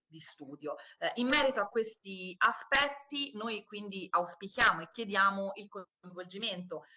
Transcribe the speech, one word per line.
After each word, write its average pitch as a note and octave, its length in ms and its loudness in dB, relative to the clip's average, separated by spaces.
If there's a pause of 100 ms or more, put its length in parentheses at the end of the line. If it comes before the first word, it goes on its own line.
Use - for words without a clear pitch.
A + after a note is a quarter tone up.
di D#3+ 120 -20
studio. D3 560 -10 (240)
Eh, E3+ 160 -2
in B3 140 0
merito C4+ 320 6
a G3+ 80 0
questi F#3+ 680 -4
aspetti, C#4 1000 0
noi G#3+ 280 -4
quindi G3 460 -8
auspichiamo F3+ 720 2
e - 80 -12
chiediamo G3 640 2
il G3+ 140 -14
coinvolgimento F3+ 1160 -8 (120)